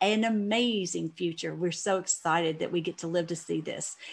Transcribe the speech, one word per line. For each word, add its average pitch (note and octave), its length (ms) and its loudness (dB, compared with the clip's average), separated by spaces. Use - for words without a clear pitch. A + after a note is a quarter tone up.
an G#3+ 220 4
amazing G#3 880 2
future. E3 460 -4
We're E3+ 160 0
so F#3+ 260 0
excited E3 600 0
that F3 100 -2
we F3 100 2
get E3 180 -4
to E3 100 -6
live E3+ 180 2
to E3+ 80 -4
see D#3+ 260 -2
this, - 360 -6